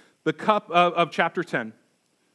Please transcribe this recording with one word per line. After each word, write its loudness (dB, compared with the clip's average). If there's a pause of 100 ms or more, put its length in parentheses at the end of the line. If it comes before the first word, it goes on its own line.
(240)
The 0
cup -2
of, 2
of 0
chapter -2
ten. -6 (640)